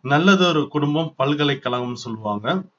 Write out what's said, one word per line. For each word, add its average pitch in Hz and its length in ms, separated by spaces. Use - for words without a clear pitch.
நல்லதொரு 165 640
குடும்பம் 151 500
பல்கலைக்கழகம் 135 760
சொல்லுவாங்க. 110 680